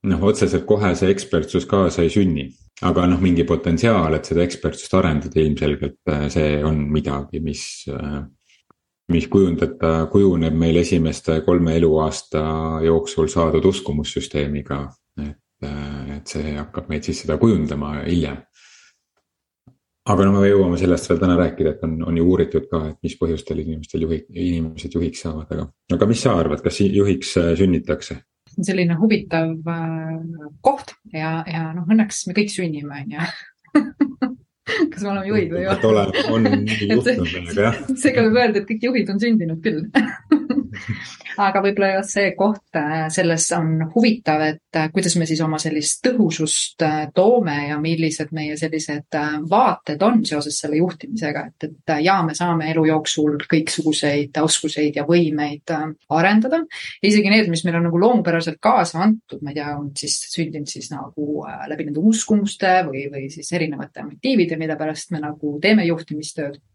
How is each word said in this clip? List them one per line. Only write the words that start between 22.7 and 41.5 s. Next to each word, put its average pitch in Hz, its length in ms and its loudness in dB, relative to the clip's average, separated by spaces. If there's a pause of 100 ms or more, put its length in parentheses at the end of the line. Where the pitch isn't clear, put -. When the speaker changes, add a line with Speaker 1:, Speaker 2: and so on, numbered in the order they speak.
Speaker 1:
ka, 82 100 -2 (140)
et - 100 -20
mis - 160 -6
põhjustel 80 420 -4
inimestel 80 440 -6
juhi-, 80 260 -4
inimesed 85 640 -4
juhiks 82 300 -4
saavad. 78 260 -8
Aga, 78 160 -6 (240)
aga 87 160 4
mis 113 160 0
sa 120 160 4
arvad, 73 240 0
kas 85 160 0
juhiks, 98 560 2
äh, 85 220 4
sünnitakse? 87 640 0 (280)
Speaker 2:
Selline 180 480 0
huvitav, 165 540 2 (180)
äh, 160 760 -6 (180)
koht 269 300 0 (180)
ja, 160 340 -4
ja 165 300 -6
noh, 175 140 -4
õnneks 220 360 2
me 180 120 -2
kõik 208 160 0
sünnime, 147 500 -6
on 143 140 -10
ju. - 1120 -4
<laughs> 254 100 -14 (500)
Kas 196 120 -10
me 202 80 -4
oleme 196 160 -4
juhid 196 260 0
või 175 100 -2
ei 190 60 -2
ole? 196 80 2
Speaker 1:
Et - 120 0
ole-, 107 420 2
on 113 160 4
nii 104 440 0
Speaker 2:
<laughs> 220 40 4
Speaker 1:
juhtunud 123 400 0
meiega, 87 340 -2
jah. - 120 -2 (180)
Speaker 2:
Seega 240 280 4
võib 220 160 4
öelda, 208 200 2
et - 60 -12
kõik 226 220 -4
juhid 202 240 0
on 202 80 0
sündinud 196 420 0
küll. 170 260 -2
<laughs> - 720 0 (800)
Aga 196 220 2